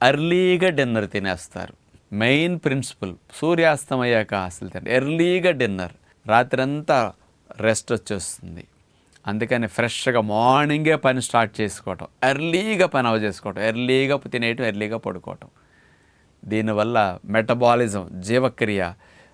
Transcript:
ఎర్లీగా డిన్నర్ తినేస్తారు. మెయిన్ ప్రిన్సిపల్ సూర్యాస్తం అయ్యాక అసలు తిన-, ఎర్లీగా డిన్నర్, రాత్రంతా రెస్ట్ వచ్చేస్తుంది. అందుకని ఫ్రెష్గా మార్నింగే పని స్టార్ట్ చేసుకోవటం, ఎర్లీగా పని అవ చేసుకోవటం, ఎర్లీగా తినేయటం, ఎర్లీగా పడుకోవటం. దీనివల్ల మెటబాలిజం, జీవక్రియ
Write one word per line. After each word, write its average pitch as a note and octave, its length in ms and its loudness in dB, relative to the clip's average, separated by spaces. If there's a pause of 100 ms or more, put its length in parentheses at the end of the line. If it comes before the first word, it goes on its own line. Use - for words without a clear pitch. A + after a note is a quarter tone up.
ఎర్లీగా F3 600 2
డిన్నర్ A#2+ 420 0
తినేస్తారు. F#2 640 -6 (380)
మెయిన్ D3 520 2
ప్రిన్సిపల్ C3 500 -4 (200)
సూర్యాస్తం D#3 680 0
అయ్యాక A2+ 340 2
అసలు F#2 340 -6
తిన-, F2+ 200 -10
ఎర్లీగా E3 640 2
డిన్నర్, G2+ 420 -4 (340)
రాత్రంతా B2+ 840 0 (480)
రెస్ట్ A2 320 0
వచ్చేస్తుంది. F2+ 720 -8 (640)
అందుకని A2+ 400 -2
ఫ్రెష్గా A#2 540 0
మార్నింగే C#3+ 760 2
పని C3 260 2
స్టార్ట్ A2+ 380 0
చేసుకోవటం, F#2+ 460 -6 (240)
ఎర్లీగా F3 560 0
పని C3 220 0
అవ A2+ 80 2
చేసుకోవటం, G2+ 460 -4
ఎర్లీగా B2+ 540 2
తినేయటం, A#2+ 480 -4
ఎర్లీగా G#2+ 320 -2
పడుకోవటం. F#2+ 520 -10 (960)
దీనివల్ల G#2+ 800 0
మెటబాలిజం, A2+ 880 0
జీవక్రియ G#2 800 0 (420)